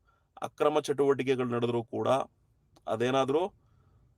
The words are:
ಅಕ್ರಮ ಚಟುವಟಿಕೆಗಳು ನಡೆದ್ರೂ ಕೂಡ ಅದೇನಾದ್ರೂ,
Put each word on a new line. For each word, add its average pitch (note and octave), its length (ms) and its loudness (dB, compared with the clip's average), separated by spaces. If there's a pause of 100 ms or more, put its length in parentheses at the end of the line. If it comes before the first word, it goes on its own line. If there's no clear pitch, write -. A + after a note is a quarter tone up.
(420)
ಅಕ್ರಮ D3+ 380 0
ಚಟುವಟಿಕೆಗಳು C3+ 720 0
ನಡೆದ್ರೂ A#2+ 340 -2
ಕೂಡ A2 240 -4 (800)
ಅದೇನಾದ್ರೂ, C3 580 0 (720)